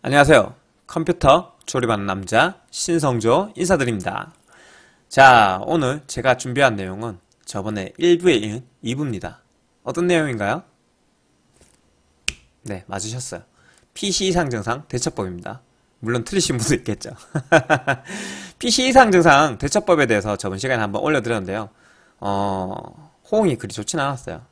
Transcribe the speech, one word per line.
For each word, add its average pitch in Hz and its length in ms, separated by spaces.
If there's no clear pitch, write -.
안녕하세요. 139 480
컴퓨터 165 680
조립하는 110 400
남자 104 540
신성조 147 840
인사드립니다. 120 760
자, 113 560
오늘 147 420
제가 123 300
준비한 127 400
내용은 95 420
저번에 101 540
일 175 200
부에 175 160
이은 107 300
이 117 120
부입니다. 110 480
어떤 156 240
내용인가요? 143 560
네, 98 240
맞으셨어요. 98 560
피씨 190 340
이상 170 200
증상 120 380
대처법입니다. 101 760
물론 117 240
틀리신 165 360
분도 120 180
있겠죠. - 340
<laughs> - 760
피씨 247 260
이상 247 240
증상 151 480
대처법에 151 480
대해서 104 300
저번 95 220
시간에 123 220
한번 101 220
올려드렸는데요. 110 680
어, 98 880
호응이 202 240
그리 - 180
좋진 107 240
않았어요. 131 540